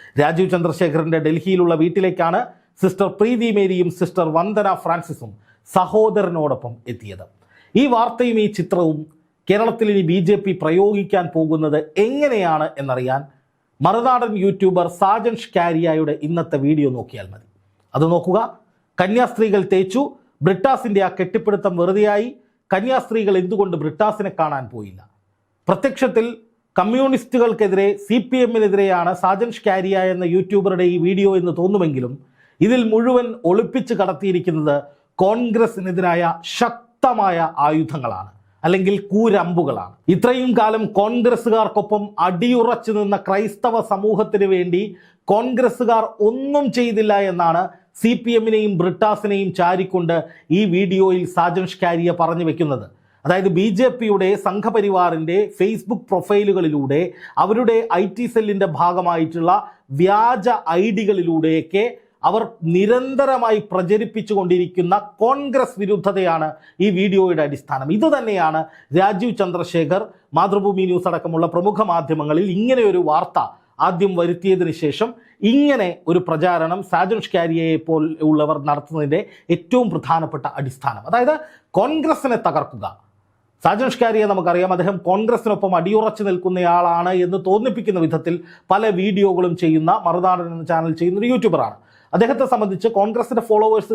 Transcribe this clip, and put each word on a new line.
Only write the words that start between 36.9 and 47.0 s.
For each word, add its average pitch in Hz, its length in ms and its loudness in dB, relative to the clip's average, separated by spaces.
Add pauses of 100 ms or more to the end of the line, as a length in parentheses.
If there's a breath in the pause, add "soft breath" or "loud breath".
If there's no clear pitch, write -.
ആയുധങ്ങളാണ്, 143 640 -2 (360)
അല്ലെങ്കിൽ 190 280 2 (160)
കൂരമ്പുകളാണ്. 175 840 0 (200)
ഇത്രയും 254 440 2
കാലം 220 240 2 (160)
കോൺഗ്രസ്സുകാർക്കൊപ്പം 220 1040 2 (240)
അടിയുറച്ചു 233 720 0
നിന്ന 202 180 0 (100)
ക്രൈസ്തവ 220 540 -2 (100)
സമൂഹത്തിന് 202 640 0
വേണ്ടി 180 280 0 (520 loud breath)
കോൺഗ്രസ്സുകാർ 233 720 0 (240)
ഒന്നും 277 360 -2 (120)
ചെയ്തില്ല 220 380 0 (160)